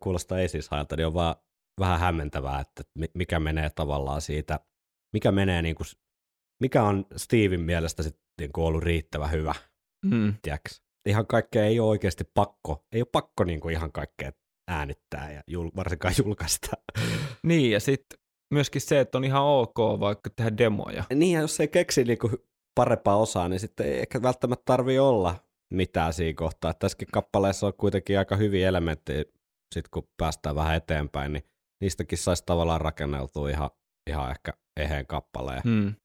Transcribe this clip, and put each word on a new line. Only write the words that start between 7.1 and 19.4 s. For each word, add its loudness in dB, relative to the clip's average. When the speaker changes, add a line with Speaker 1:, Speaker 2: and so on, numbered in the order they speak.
Speaker 1:
Steven 2
mielestä -2
sit -6
niinku -2
ollut 0
riittävä -2
hyvä, -2
Speaker 2:
Mm. 2
Speaker 1:
tiiäks? -8
Ihan 0
kaikkea 2
ei 4
oo 4
oikeesti 0
pakko, -2
ei 0
oo -2
pakko -2
niinku -2
ihan -4
kaikkea -10
äänittää -8
ja -16
jul-, -6
varsinkaan -2
<laughs> 4
julkaista. -4
Speaker 2:
Niin, 4
ja 4
sit -2
myöskin 0
se, 2
että 0
on -2
ihan 2